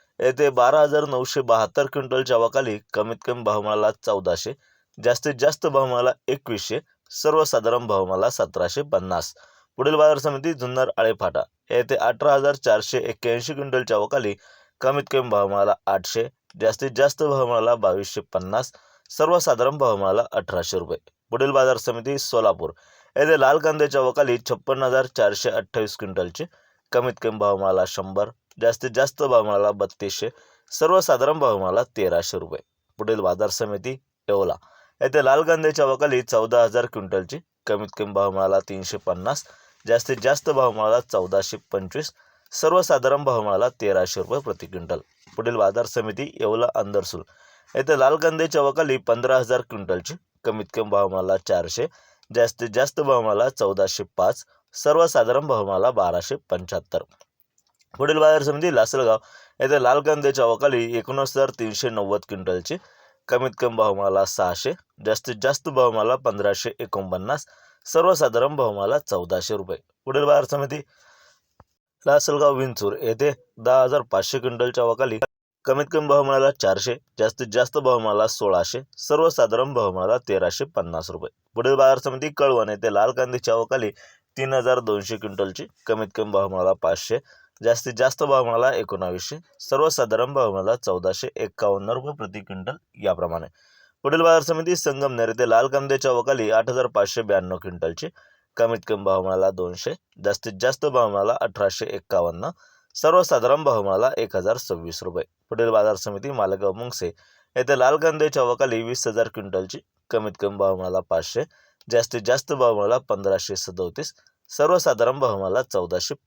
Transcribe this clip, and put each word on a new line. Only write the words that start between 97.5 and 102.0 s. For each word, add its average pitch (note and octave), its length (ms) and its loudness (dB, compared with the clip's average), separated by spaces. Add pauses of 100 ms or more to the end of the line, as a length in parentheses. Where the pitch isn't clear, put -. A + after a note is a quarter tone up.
क्विंटलचे E2+ 520 -8 (480)
कमीत A#2 300 0
कमी G2+ 160 -4
भाव F#2+ 200 0
मिळाला F#2+ 280 0
दोनशे, F2+ 420 -8 (300)
जास्तीत G2+ 380 -4
जास्त C3 240 -2
भाव B2 240 2
मिळाला G2+ 320 0
अठराशे G2+ 440 -2
एक्कावन्न, F2+ 640 -4 (460)